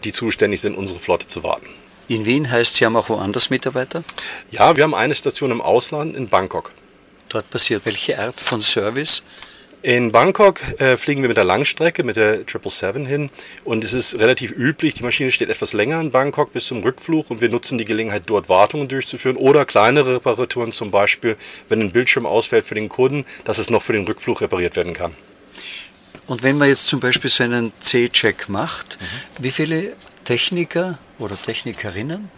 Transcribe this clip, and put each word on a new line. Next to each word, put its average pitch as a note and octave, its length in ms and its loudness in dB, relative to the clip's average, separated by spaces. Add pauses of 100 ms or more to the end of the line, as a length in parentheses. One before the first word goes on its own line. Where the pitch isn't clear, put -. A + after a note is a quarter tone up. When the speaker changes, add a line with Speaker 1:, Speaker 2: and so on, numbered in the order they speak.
Speaker 1:
die G#2 80 -6
zuständig G#2 480 0
sind, G2+ 160 -2
unsere F#2+ 240 -8
Flotte - 280 -2
zu - 160 -6
warten. - 240 -4 (400)
Speaker 2:
In A2 180 -2
Wien C3 240 0
heißt, A#2+ 280 6
Sie B2 80 6
haben A2+ 100 2
auch A2 140 0
woanders G#2 420 0
Mitarbeiter? C3 520 -4 (460)
Speaker 1:
Ja, D3 260 6
wir C#3+ 80 6
haben D#3 120 0
eine B2 180 0
Station - 380 -2
im A#2 100 -4
Ausland, D3 540 0
in C3 140 -8
Bangkok. F#2 420 -2 (580)
Speaker 2:
Dort - 220 -6
passiert - 340 2
welche A2 320 -4
Art A2+ 220 -6
von A2 240 0
Service? A#2 580 2 (600)
Speaker 1:
In B2 280 2
Bangkok, F#3 500 4 (180)
äh, C3 180 4
fliegen C#3 240 -2
wir C3 60 0
mit A2 100 2
der G#2+ 60 4
Langstrecke, C#3 600 0
mit A#2 120 -4
der G#2+ 320 2
Triple - 240 -6
Seven A2+ 340 -4
hin. C#3+ 240 -4 (360)
Und A2+ 180 -2
es A2 100 -4
ist - 240 0
relativ A#2 340 2
üblich, D3 440 -2
die - 80 -10
Maschine B2 280 -2
steht - 180 -2
etwas A2 240 0
länger A#2+ 260 0
in D#3+ 100 -4
Bangkok C#3 440 0
bis - 140 -4
zum A#2 140 -6
Rückflug. D3+ 480 -2
Und A2+ 100 -8
wir A2+ 100 2
nutzen A#2+ 280 -2
die A2 80 -4
Gelegenheit, G#2+ 420 -4
dort G#2 220 -2
Wartungen G#2 380 4
durchzuführen B2+ 500 -4
oder C3+ 280 6
kleinere B2+ 500 4
Reparaturen, A#2+ 560 -2
zum A2 180 -6
Beispiel, G#2 460 0 (340)
wenn A2 120 2
ein G2+ 100 -2
Bildschirm B2 340 0
ausfällt G#2+ 400 2
für - 100 -8
den G#2+ 140 -6
Kunden, C3 360 0 (180)
dass A2 160 -2
es G#2+ 100 -2
noch A2+ 140 2
für - 100 -2
den G2+ 140 -2
Rückflug - 340 -4
repariert F2+ 340 -2
werden F2 200 -4
kann. E2+ 180 -6 (1160)
Speaker 2:
Und A#2+ 120 -8
wenn C3+ 140 2
man C#3+ 120 4
jetzt C3+ 180 6
zum C3+ 140 2
Beispiel B2 280 0
so - 140 4
einen A#2+ 380 -2
C-Check - 680 2
macht, - 540 -6
Speaker 1:
Mhm. F#2+ 420 -12
Speaker 2:
wie C3 80 -2
viele D#3+ 420 -2 (300)
Techniker E3+ 760 -2 (220)
oder G2+ 160 -8
Technikerinnen A#2 1040 -8